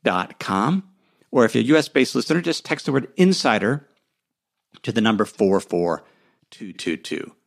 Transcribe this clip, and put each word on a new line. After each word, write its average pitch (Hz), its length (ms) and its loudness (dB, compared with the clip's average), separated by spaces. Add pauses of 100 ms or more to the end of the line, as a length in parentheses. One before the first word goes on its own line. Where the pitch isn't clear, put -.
dot 90 360 -2
com. 123 460 -2 (460)
Or 127 140 4
if 110 100 0
you're 120 80 2
a 113 60 0
U 151 80 6
S 147 120 2
based 131 260 0
listener, 156 260 0
just 165 240 -4
text - 220 -6
the 151 60 -2
word 135 240 -2
insider 143 720 2 (960)
to 117 100 -6
the 113 80 0
number 107 240 2
four 95 360 2
four 87 440 -2 (460)
two 101 220 -16
two 90 240 -6
two. - 360 -10 (140)